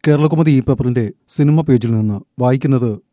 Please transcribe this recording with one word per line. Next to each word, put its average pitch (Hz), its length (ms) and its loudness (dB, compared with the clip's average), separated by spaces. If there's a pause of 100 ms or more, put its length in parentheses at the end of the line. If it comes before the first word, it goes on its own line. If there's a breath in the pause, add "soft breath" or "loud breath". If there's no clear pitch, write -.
കേരളകൗമുദി 156 500 2
ഈ 131 100 4
പേപ്പറിന്റെ 123 420 -2 (260)
സിനിമ 151 320 0
പേജിൽ 120 300 0
നിന്ന് 107 260 -2 (220)
വായിക്കുന്നത് 127 480 0 (260)